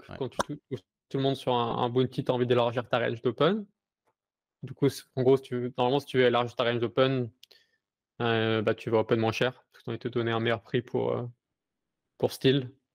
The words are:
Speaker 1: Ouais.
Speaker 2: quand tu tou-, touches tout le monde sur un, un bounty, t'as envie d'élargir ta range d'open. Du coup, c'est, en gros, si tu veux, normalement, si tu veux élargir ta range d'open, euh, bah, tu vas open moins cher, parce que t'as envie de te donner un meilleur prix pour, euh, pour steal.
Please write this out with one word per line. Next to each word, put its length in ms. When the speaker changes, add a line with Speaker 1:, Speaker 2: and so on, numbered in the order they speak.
Speaker 1:
Ouais. 100
Speaker 2:
quand 120
tu 80
tou-, 220
touches 100
tout 80
le 60
monde 120
sur 180
un, 240
un 120
bounty, 340
t'as 100
envie 140
d'élargir 400
ta 120
range 220
d'open. 440
Du 100
coup, 160
c'est, 140
en 80
gros, 140
si 60
tu 120
veux, 220
normalement, 220
si 80
tu 100
veux 60
élargir 320
ta 80
range 160
d'open, 500
euh, 420
bah, 100
tu 160
vas 100
open 200
moins 120
cher, 220
parce 260
que 60
t'as 60
envie 80
de 40
te 40
donner 240
un 80
meilleur 240
prix 180
pour, 300
euh, 120
pour 140
steal. 400